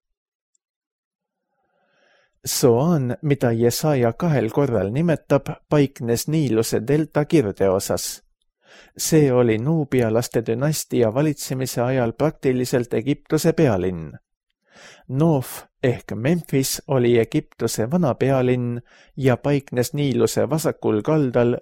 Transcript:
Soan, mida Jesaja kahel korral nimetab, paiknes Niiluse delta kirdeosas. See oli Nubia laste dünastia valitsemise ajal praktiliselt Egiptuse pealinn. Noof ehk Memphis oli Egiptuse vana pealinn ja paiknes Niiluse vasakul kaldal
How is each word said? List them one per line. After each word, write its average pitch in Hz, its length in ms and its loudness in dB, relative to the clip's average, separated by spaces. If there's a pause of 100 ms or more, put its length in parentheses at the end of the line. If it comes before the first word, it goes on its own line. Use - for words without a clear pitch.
(2500)
Soan, 131 760 2
mida 135 300 0
Jesaja 120 600 0
kahel 135 380 0
korral 113 400 0
nimetab, 147 560 0 (240)
paiknes 135 580 0
Niiluse 113 580 0
delta 147 380 0
kirdeosas. 98 1040 0 (720)
See 151 340 2
oli 120 260 4
Nubia 131 540 0
laste 117 340 0
dünastia 123 680 -2
valitsemise 135 680 -2
ajal 123 300 0
praktiliselt 127 840 -2
Egiptuse 147 580 0
pealinn. 90 600 0 (960)
Noof 139 560 -2 (180)
ehk - 320 -2
Memphis 135 720 -2
oli 120 320 2
Egiptuse 117 720 -2
vana 156 240 0
pealinn 123 680 0 (360)
ja 131 200 2
paiknes 135 580 -2
Niiluse 120 560 0
vasakul 127 520 -2
kaldal 123 600 0